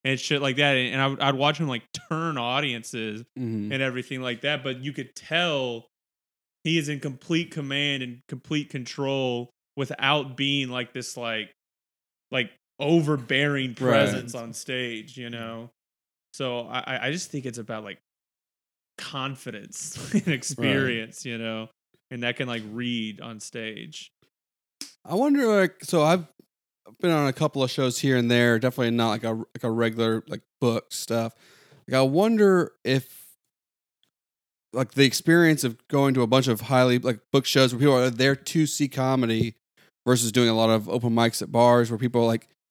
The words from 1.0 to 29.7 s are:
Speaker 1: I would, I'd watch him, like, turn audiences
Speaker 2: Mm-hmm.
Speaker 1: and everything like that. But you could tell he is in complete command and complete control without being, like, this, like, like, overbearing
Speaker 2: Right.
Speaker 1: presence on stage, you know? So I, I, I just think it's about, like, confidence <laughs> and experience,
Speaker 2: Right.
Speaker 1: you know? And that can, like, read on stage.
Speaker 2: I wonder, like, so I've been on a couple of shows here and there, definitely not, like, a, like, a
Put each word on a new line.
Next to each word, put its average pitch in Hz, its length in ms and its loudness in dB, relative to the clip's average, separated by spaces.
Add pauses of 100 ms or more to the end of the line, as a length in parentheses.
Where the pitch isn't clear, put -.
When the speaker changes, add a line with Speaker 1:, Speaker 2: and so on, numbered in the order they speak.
Speaker 1:
I 135 60 2
would, 139 140 -2
I'd 139 160 2
watch 143 220 2
him, 165 100 -2
like, 120 160 -6 (260)
turn 160 260 -4
audiences 117 880 -4 (140)
Speaker 2:
Mm-hmm. 110 340 -4
Speaker 1:
and 135 100 -2
everything 127 380 -6
like 123 220 -8
that. 143 200 -4
But 131 220 -8
you 143 80 -8
could 131 240 -12
tell 143 720 -4 (800)
he 160 140 0
is 147 120 -2
in 143 100 -6
complete 160 500 -4
command 143 540 -4
and 123 240 -14
complete 147 400 -6
control 131 840 -4 (240)
without 139 600 -2
being, 139 320 0
like, 123 240 -8
this, - 240 -10
like, 113 340 -8 (800)
like, 123 200 -2 (280)
overbearing 143 920 0
Speaker 2:
Right. 113 60 -14
Speaker 1:
presence 123 580 2
on 117 200 -12
stage, 123 640 -8
you 123 100 -12
know? 117 420 -12 (640)
So 123 340 -4
I, 120 100 -6 (180)
I, 117 120 -4
I 143 40 -2
just 175 180 -8
think 139 160 -8
it's 120 120 -10
about, 110 260 -10
like, 101 140 -14 (1000)
confidence - 1160 -10
<laughs> - 0 -
and 208 140 0
experience, 131 960 -4
Speaker 2:
Right. 127 60 -10
Speaker 1:
you 117 60 -8
know? 110 300 -8 (420)
And 120 120 -10
that 120 140 -4
can, 135 120 -4
like, 117 220 -6
read 113 500 -6
on 110 200 -16
stage. 110 720 -14 (920)
Speaker 2:
I 143 100 -8
wonder, 277 320 2
like, 202 380 2
so 165 180 2
I've 165 240 2 (760)
been 180 100 0
on 151 160 4
a 135 60 2
couple 143 300 0
of 127 80 0
shows 131 280 0
here 135 180 4
and 120 140 4
there, 120 280 6
definitely 123 340 0
not, 117 180 2
like, 113 140 -4
a, 113 80 -2
like, 113 320 -8
a 120 60 -2